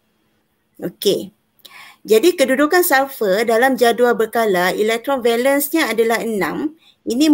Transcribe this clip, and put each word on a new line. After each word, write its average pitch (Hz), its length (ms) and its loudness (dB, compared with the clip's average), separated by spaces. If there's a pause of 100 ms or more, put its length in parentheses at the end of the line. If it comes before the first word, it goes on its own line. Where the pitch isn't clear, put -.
(800)
Okey. - 540 -4 (720)
Jadi 226 320 2
kedudukan 294 480 2
sulfur 262 640 0
dalam 240 260 2
jadual 233 400 2
berkala, 214 560 0
elektron 226 540 -2
valence-nya 262 680 0
adalah 226 320 0
enam. 196 540 -4 (280)
Ini 262 300 0